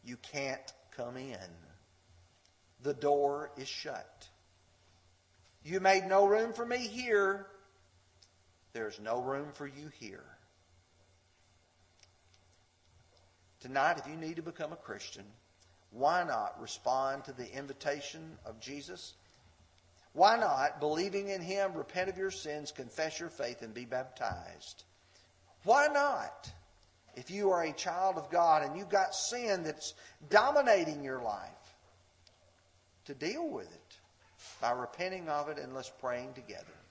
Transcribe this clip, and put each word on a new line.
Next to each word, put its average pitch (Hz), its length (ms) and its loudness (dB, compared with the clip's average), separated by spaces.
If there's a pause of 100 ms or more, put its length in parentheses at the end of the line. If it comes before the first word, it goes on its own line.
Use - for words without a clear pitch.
You 120 140 -14
can't 139 560 -6 (180)
come 123 260 -8
in. 92 500 -12 (1120)
The 139 120 -2
door 143 640 2
is 127 100 -10
shut. - 600 -10 (1300)
"You 180 200 -4
made 190 240 6
no 190 200 8
room 220 280 6
for 233 120 -6
me 247 120 -2 (100)
here. 202 640 0 (1200)
There's 107 280 -6
no 113 200 -2
room 139 320 -4
for 143 160 -12
you 143 220 -14
here." - 480 -18 (3250)
Tonight, 139 400 4
if 139 80 -10
you 151 80 -8
need 160 220 -6
to 170 40 -6
become 160 300 -8
a 170 60 -10
Christian, 107 520 -12 (640)
why 151 320 2
not 110 380 -2
respond 135 640 -2
to 139 80 -14
the 123 180 -12
invitation 147 960 -8
of 113 160 -14
Jesus? 147 540 -14 (1000)
Why 208 240 8
not, 147 420 2
believing 185 480 0
in 190 140 -4
Him, 190 320 -2
repent 180 360 -4
of 185 80 -8
your 190 140 -2
sins, 151 400 -8
confess 151 480 -4
your 170 100 -8
faith, 123 320 -6
and 110 120 -12
be 120 100 -8
baptized? 104 1000 -8 (800)
Why 277 240 8
not, 285 680 0 (640)
if 127 140 -14
you 196 220 2
are 170 120 4
a 151 100 -2
child 185 440 0
of 139 120 -8
God 165 340 8
and 147 140 -4
you've 196 100 -8
got 190 260 4
sin 220 500 -2
that's - 300 -6 (360)
dominating 208 720 6
your 131 180 -4
life, 101 540 -8 (1300)
to 151 80 -12
deal 202 320 -4
with 110 280 -8
it - 260 -20 (640)
by 117 100 2
repenting 170 560 -4
of 147 220 -2
it 147 100 -8
and 131 140 -10
let's 131 160 -10
praying 127 440 -6
together? - 440 -16 (140)